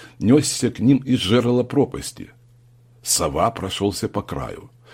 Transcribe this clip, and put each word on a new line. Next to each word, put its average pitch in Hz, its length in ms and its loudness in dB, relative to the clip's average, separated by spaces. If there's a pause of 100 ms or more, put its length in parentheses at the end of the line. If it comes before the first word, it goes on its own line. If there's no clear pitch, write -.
(180)
несся 127 520 2
к - 100 -10
ним 131 180 6
из 127 200 0
жерла 120 440 2
пропасти. - 680 -4 (720)
Сова 85 480 0
прошелся 98 580 -4
по 101 140 -4
краю. - 480 -10 (240)